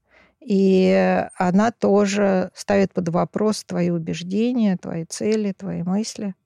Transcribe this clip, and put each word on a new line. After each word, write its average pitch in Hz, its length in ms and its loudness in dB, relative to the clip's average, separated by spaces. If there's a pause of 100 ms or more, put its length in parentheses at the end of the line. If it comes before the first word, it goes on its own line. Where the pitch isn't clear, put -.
(420)
И 190 920 2
она 190 340 2
тоже 196 840 0
ставит 202 400 0
под 170 160 -4
вопрос 196 520 -2
твои 175 280 -2
убеждения, 185 880 -2
твои 165 260 -8
цели, 214 480 -4
твои 175 300 -8
мысли. 196 520 -4 (120)